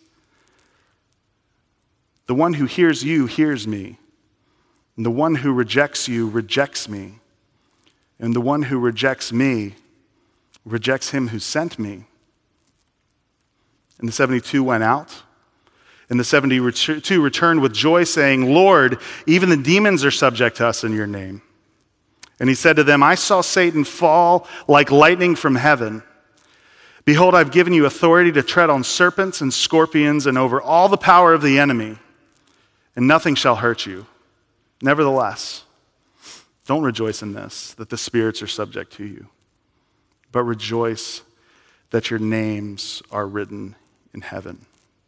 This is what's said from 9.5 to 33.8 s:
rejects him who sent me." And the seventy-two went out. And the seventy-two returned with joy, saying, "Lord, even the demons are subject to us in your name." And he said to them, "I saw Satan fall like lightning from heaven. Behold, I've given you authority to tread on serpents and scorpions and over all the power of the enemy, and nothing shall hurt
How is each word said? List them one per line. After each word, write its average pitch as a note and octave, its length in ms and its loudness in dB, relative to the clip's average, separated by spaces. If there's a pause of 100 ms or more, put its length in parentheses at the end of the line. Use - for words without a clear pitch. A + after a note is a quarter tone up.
rejects A#2 440 -4
him C3 200 -4
who G#2+ 100 -10
sent D#3+ 400 -8
me." G2+ 260 -10 (1900)
And A#2 100 -8
the A2+ 60 -8
seventy-two C3 500 -2
went A#2+ 200 -2
out. C3+ 400 -4 (840)
And A#2+ 100 0
the B2 40 -2
seventy-two C#3 960 0
returned D#3 400 0
with B2 120 0
joy, D#3+ 300 2
saying, C#3 500 2
"Lord, D#3+ 460 4 (260)
even F3+ 240 2
the D#3+ 80 4
demons E3+ 480 2
are C#3 60 2
subject A#2+ 460 0
to A#2+ 100 0
us - 160 -4
in A2 100 -4
your G#2+ 140 -6
name." G2 340 -12 (960)
And B2 100 0
he C3 60 2
said D#3 200 4
to D3+ 80 4
them, C#3+ 180 4
"I D#3+ 140 6
saw F#3 260 0
Satan E3+ 420 0
fall E3+ 640 2 (200)
like C#3+ 240 4
lightning E3+ 440 4
from C#3 200 0
heaven. B2 480 0 (1000)
Behold, F3 300 4
I've D#3 180 6
given F3 220 2
you D3+ 120 6
authority E3+ 480 4
to C#3+ 100 2
tread E3+ 260 2
on C3+ 140 0
serpents F3+ 580 -2
and C#3 100 -2
scorpions D3+ 760 0
and C3 100 0
over C3 240 0
all E3 260 2
the G3 100 2
power F3 360 6
of D3+ 80 0
the C#3 160 2
enemy, A2+ 400 -2 (1000)
and B2 120 0
nothing D#3 260 2
shall B2 220 0
hurt A2 320 -4